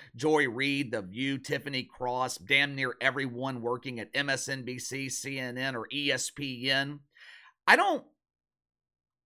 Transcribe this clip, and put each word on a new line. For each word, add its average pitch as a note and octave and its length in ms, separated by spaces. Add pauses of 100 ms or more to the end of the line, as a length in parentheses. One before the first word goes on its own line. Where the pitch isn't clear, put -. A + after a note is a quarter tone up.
(160)
Joy D3 320
Reid, C3+ 420
The A2 120
View, C3 360
Tiffany C#3 460
Cross, B2+ 540
damn C#3 360
near C3 260
everyone B2+ 600
working A#2+ 380
at G2+ 120
M C#3+ 160
S C3+ 200
N C3+ 160
B B2+ 140
C, C3+ 300
C C3+ 300
N B2 180
N, C3 200
or A2 160
E C#3+ 180
S C3 200
P C3 400
N. C#3 300 (680)
I A3+ 100
don't, E4+ 280 (1200)